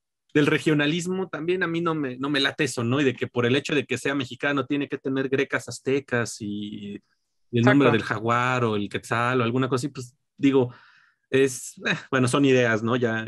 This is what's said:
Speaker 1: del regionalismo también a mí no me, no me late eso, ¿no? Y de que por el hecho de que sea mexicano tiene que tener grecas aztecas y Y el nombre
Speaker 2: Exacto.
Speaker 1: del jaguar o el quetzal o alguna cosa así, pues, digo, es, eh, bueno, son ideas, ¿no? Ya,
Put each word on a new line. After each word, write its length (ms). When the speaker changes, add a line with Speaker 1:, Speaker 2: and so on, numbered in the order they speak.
Speaker 1:
del 140
regionalismo 800
también 340
a 60
mí 120
no 140
me, 240
no 100
me 120
late 240
eso, 180
¿no? 180
Y 40
de 100
que 140
por 180
el 80
hecho 180
de 140
que 120
sea 180
mexicano 500
tiene 220
que 100
tener 300
grecas 400
aztecas 720
y 600
Y 80
el 60
nombre 240
Speaker 2:
Exacto. 40
Speaker 1:
del 100
jaguar 640
o 120
el 120
quetzal 520
o 40
alguna 240
cosa 120
así, 80
pues, 280
digo, 360
es, 560
eh, 80
bueno, 180
son 160
ideas, 380
¿no? 140
Ya, 320